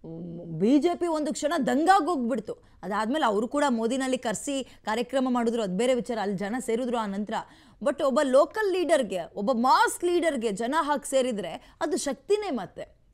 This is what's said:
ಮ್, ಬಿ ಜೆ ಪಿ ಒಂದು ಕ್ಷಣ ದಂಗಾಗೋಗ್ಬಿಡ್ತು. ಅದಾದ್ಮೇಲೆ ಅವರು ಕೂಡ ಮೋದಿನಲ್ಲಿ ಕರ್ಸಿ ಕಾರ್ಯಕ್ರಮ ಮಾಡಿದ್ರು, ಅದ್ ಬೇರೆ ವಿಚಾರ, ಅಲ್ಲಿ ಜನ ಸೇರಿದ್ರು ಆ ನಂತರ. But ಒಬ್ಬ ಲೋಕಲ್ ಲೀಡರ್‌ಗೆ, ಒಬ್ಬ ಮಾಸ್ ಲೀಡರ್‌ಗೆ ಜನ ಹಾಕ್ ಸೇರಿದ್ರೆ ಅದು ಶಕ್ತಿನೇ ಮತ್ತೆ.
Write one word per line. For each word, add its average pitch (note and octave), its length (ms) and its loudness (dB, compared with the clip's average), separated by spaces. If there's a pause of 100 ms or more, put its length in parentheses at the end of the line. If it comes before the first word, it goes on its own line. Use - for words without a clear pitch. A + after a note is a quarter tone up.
ಮ್, E3+ 520 -10
ಬಿ A#3+ 200 4
ಜೆ F4 160 2
ಪಿ F4 120 -2
ಒಂದು D#4 260 -2
ಕ್ಷಣ D4+ 200 -2 (140)
ದಂಗಾಗೋಗ್ಬಿಡ್ತು. C#4+ 840 2 (300)
ಅದಾದ್ಮೇಲೆ A3 420 -2
ಅವರು G#3+ 240 0
ಕೂಡ D4 200 0
ಮೋದಿನಲ್ಲಿ B3+ 500 0
ಕರ್ಸಿ - 680 -6
ಕಾರ್ಯಕ್ರಮ A#3+ 460 -2
ಮಾಡಿದ್ರು, A#3 320 0
ಅದ್ F#3 160 -2
ಬೇರೆ B3+ 160 2
ವಿಚಾರ, A#3+ 280 -4
ಅಲ್ಲಿ G3 140 -2
ಜನ G3+ 220 -4
ಸೇರಿದ್ರು A#3 380 -2
ಆ A3 100 -2
ನಂತರ. G3+ 280 -6 (480)
But D4 200 -2
ಒಬ್ಬ C4+ 200 2
ಲೋಕಲ್ E4+ 500 4
ಲೀಡರ್‌ಗೆ, C#4 460 2 (180)
ಒಬ್ಬ G3+ 160 -2
ಮಾಸ್ D#4 520 4
ಲೀಡರ್‌ಗೆ D4 480 2
ಜನ A#3 260 -4
ಹಾಕ್ D4 280 0
ಸೇರಿದ್ರೆ G#3+ 760 -2
ಅದು D#4+ 160 0
ಶಕ್ತಿನೇ G4 540 -2
ಮತ್ತೆ. - 500 -10 (140)